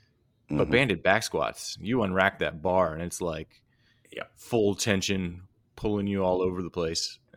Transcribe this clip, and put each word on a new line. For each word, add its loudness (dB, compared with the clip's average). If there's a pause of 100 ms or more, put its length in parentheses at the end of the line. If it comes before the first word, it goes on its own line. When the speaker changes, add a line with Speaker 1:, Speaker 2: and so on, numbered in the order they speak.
(500)
Speaker 1:
But -2
Speaker 2:
Mm-hmm. -2
Speaker 1:
banded 2
back 4
squats, -4
you -2
unrack 2
that -2
bar 2
and -8
it's -8
like -6 (500)
Speaker 2:
Yeah. -10 (120)
Speaker 1:
full 2
tension, -2 (280)
pulling -2
you 0
all 4
over 0
the -6
place. -4 (200)